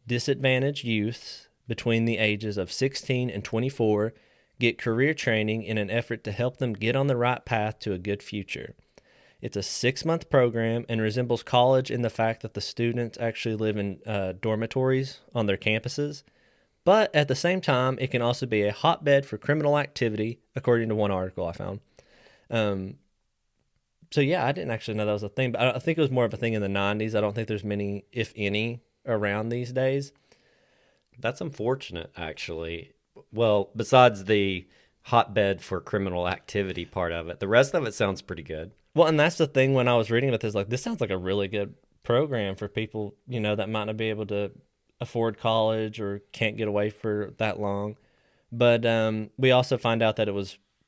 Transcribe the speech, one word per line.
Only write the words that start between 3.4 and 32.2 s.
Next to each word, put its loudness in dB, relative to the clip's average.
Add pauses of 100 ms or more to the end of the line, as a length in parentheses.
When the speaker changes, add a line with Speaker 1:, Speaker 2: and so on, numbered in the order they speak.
Speaker 1:
twenty-four 0 (460)
get 2
career 0
training 0
in -2
an -2
effort -4
to -4
help -2
them -2
get 0
on 2
the 2
right 0
path -2
to -4
a -2
good -4
future. -10 (680)
It's -8
a -2
six-month -2
program 2
and 0
resembles 0
college 4
in -2
the 0
fact -2
that -12
the -6
students -4
actually -4
live 0
in, -4
uh, -2
dormitories -2 (140)
on 0
their 0
campuses. -2 (640)
But 6
at 4
the 2
same 2
time, 2
it -4
can 0
also 0
be 2
a 2
hotbed 2
for -10
criminal 2
activity, -4 (140)
according 2
to 0
one 0
article -4
I -6
found. -8 (720)
Um, -2 (1120)
so, 2
yeah, 0
I 2
didn't -6
actually -6
know 0
that 2
was -4
a -8
thing, -2
but -2
I, 4
I -6
think -2
it 0
was 2
more 4
of -4
a -10
thing 0
in 0
the 0
nineties. 0
I 2
don't 0
think -4
there's -4
many, -4
if -4
any, -2 (260)
around 0
these -4
days. 0 (1080)
Speaker 2:
That's -4
unfortunate, -4
actually. -8 (400)